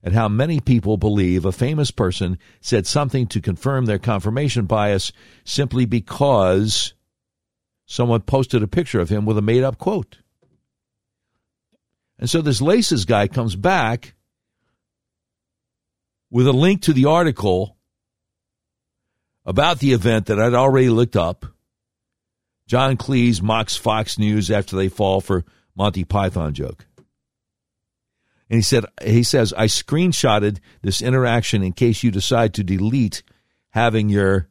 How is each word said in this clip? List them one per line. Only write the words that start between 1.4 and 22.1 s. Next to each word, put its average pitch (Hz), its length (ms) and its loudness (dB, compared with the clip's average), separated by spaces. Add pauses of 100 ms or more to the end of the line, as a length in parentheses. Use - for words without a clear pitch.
a 92 80 -2
famous 147 400 -2
person 90 460 -4 (240)
said 104 260 -2
something 131 400 -2
to 101 140 -4
confirm 127 440 -2
their 104 140 -2
confirmation 113 680 -2
bias 104 460 0 (320)
simply 127 420 -2
because 107 1080 0 (920)
someone 117 360 0
posted 127 420 0
a 98 40 -4
picture 139 340 -2
of 82 80 -2
him 104 160 -2
with 107 120 0
a 104 40 0
made-up 123 360 0
quote." - 420 -6 (2000)
And 120 100 -4
so 165 120 2
this 135 200 0
Laces 165 420 2
guy 104 240 2
comes 113 280 -2
back 117 600 -2 (2250)
with 123 160 4
a 139 60 4
link 175 300 2
to 160 100 2
the 131 120 4
article 107 720 0 (1700)
about 143 340 0
the 135 120 2
event 110 360 2
that 104 120 0
I'd 120 140 2
already 131 360 4
looked 117 260 2
up. 87 300 -2 (1200)